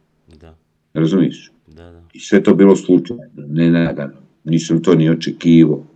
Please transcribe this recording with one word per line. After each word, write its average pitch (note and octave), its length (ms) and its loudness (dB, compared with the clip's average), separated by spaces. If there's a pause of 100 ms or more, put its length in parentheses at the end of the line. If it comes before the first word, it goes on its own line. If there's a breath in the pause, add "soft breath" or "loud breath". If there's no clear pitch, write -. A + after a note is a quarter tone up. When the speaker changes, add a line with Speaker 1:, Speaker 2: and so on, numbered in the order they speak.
(360)
Speaker 1:
Da. D#2+ 200 -20 (380)
Speaker 2:
Razumiješ? D#2+ 580 -2 (160)
Speaker 1:
Da, - 160 -20
da. E2+ 180 -20 (120)
Speaker 2:
I - 60 -20
sve G2 240 0
to G#2 120 4
bilo G2 200 4
slučajno, F2+ 460 -2 (160)
nenadano. D#2+ 760 -4 (300)
Nisam E2 380 -2
to F2+ 140 2
ni D#2+ 140 2
očekivao. D#2+ 760 0 (120)